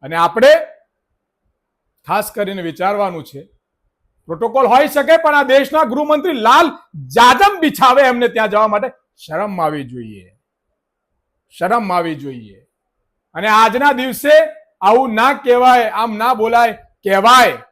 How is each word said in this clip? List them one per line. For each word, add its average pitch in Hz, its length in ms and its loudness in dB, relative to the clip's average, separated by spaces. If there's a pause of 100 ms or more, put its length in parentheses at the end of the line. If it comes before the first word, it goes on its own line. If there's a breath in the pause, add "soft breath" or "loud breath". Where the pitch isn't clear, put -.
અને 151 220 -10
આપણે 226 280 4 (1500)
ખાસ 202 320 -4
કરીને 196 320 -6
વિચારવાનું 180 600 -6
છે, 139 140 -20 (800)
પ્રોટોકોલ 220 460 -2
હોઈ 285 240 2
શકે, 285 260 2
પણ 294 200 0
આ 262 100 -2
દેશના 285 400 0
ગૃહમંત્રી 294 560 -4
લાલ 294 260 2 (440)
જાદમ 330 440 4
બિછાવે 262 460 2
એમને 240 260 -2
ત્યાં 220 220 -2
જવા 214 180 2
માટે, 208 180 -4 (300)
શરમ 185 380 -8
આવી 151 340 -4
જોઈએ, 107 340 -18 (1300)
શરમ 190 420 -4
આવી 165 300 -4
જોઈએ. 110 340 -18 (760)
અને 185 200 -6
આજના 247 480 2
દિવસે 262 300 -2 (500)
આવું 226 360 2
ના 262 140 2 (160)
કહેવાય, 247 500 4
આમ 220 240 -6
ના 247 220 0
બોલાય, 233 340 0 (260)
કહેવાય. 220 540 2 (140)